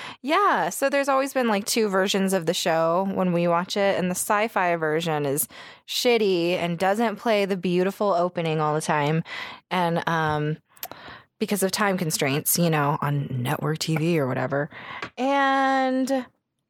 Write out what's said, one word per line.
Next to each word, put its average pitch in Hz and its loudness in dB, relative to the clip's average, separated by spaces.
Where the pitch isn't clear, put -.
Yeah, 285 2
so 277 -2
there's 277 0
always 269 0
been, 254 0
like, 208 0
two 220 0
versions 190 2
of 185 2
the 165 4
show 170 2
when 185 0
we 175 2
watch 170 0
it, 196 2
and 180 0
the 180 -4
Sci-Fi 208 0
version 156 0
is 143 -2
shitty 190 2
and 170 -2
doesn't 208 0
play 208 2
the 190 -2
beautiful 185 0
opening 170 0
all 151 0
the 156 0
time, 156 0
and, 170 0
um, 156 0
because 202 -2
of 190 2
time 196 0
constraints, 156 -2
you 170 4
know, 151 2
on 143 -2
network 143 -2
T 160 -2
V 165 0
or 135 0
whatever. 127 -2
And 269 2